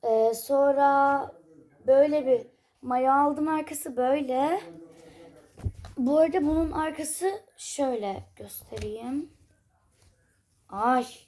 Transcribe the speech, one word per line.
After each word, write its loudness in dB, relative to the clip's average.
Ee, 4
sonra 2
böyle 4
bir 2
mayo 0
aldım. 2
Arkası -4
böyle. 0
Bu 2
arada 2
bunun 0
arkası -4
şöyle -6
göstereyim. -10
Ay. 0